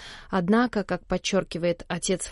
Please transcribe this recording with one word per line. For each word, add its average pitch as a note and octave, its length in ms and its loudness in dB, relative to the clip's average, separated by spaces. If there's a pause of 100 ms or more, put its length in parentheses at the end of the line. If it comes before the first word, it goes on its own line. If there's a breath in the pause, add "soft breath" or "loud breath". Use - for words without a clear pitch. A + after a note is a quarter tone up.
(320 loud breath)
Однако, G#3 520 2
как F3+ 220 -4
подчеркивает F3 840 0
отец F3 440 -2